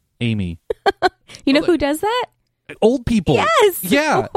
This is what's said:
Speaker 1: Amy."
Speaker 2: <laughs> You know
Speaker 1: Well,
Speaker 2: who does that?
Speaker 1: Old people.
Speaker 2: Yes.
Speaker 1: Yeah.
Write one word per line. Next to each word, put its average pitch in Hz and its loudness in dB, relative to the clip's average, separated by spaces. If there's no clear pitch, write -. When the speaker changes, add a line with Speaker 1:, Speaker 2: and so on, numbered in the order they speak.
Speaker 1:
Amy." 104 -4
Speaker 2:
<laughs> - -2
You 269 2
know 294 2
Speaker 1:
Well, - -2
Speaker 2:
who 311 2
does 294 -2
that? 453 -2
Speaker 1:
Old 240 2
people. 190 0
Speaker 2:
Yes. 539 2
Speaker 1:
Yeah. 285 0